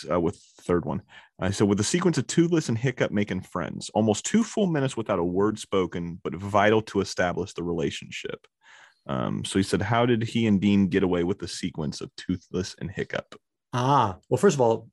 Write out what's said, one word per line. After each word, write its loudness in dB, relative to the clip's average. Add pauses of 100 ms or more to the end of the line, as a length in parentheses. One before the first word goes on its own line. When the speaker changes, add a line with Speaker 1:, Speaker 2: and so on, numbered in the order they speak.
Speaker 1:
uh, 2
with -2 (200)
the -20
third 0
one, -6 (380)
uh, 0
so 2
with 4
the 2
sequence 0
of -2
Toothless 2
and 0
Hiccup -2
making -2
friends, -8
almost 2
two 2
full 0
minutes 0
without -2
a 0
word 0
spoken, -4
but -4
vital 4
to -2
establish -2
the -6
relationship. -6 (580)
Um, -4
so 0
he 4
said, 0
"How 2
did 2
he 0
and 4
Dean 4
get 2
away 2
with -2
the -10
sequence -6
of -12
Toothless -6
and -8
Hiccup?" -8 (380)
Speaker 2:
Ah, 2 (120)
well, 0
first 4
of 2
all, 2